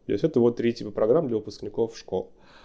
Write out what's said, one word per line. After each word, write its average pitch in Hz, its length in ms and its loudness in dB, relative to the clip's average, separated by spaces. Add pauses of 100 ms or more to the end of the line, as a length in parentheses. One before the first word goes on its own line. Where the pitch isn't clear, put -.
То 104 40 -6
есть 104 140 0
это 156 160 2
вот 117 160 4
три 117 160 0
типа 110 180 -10
программ 117 380 2
для 110 80 0
выпускников 107 600 -6
школ. - 340 -6 (340)